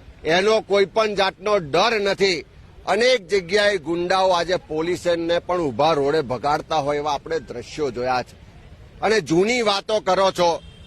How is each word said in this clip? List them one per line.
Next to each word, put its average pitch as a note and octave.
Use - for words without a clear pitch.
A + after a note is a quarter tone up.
એનો F#3+
કોઈ G3
પણ G#3+
જાતનો F#3+
ડર F#3+
નથી. F#3+
અનેક A3
જગ્યાએ G3+
ગુંડાઓ F3
આજે E3+
પોલીસને E3+
પણ F3
ઊભા C#3+
રોડે D3
ભગાડતા C#3+
હોય D3
એવા D3
આપણે D#3
દ્રશ્યો B2
જોયા B2
છે. -
અને G#3
જૂની F#3+
વાતો G#3
કરો F#3+
છો, E3+